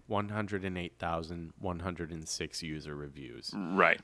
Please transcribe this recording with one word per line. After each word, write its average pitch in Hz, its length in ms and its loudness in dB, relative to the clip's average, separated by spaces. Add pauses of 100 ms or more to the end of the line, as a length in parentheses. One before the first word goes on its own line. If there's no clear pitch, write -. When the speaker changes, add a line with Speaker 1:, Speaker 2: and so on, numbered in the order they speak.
Speaker 1:
one 104 240 0
hundred 104 340 -2
and 92 140 -2
eight 87 200 -6
thousand 85 600 -2
one 90 220 -2
hundred 85 300 -4
and 80 160 -6
six - 360 -4
user 76 340 -4
reviews. 69 580 -8
Speaker 2:
Right. 87 500 6